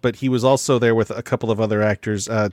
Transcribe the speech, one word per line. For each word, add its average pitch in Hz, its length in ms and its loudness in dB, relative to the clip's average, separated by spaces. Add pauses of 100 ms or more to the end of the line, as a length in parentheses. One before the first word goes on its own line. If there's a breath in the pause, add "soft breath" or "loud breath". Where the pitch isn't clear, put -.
but - 160 0
he 131 120 -2
was 127 160 0
also 131 340 2
there 117 160 2
with 110 160 0
a 104 100 -10
couple 113 300 -2
of 104 80 -2
other 107 220 0
actors, 107 480 -2
uh, 110 240 0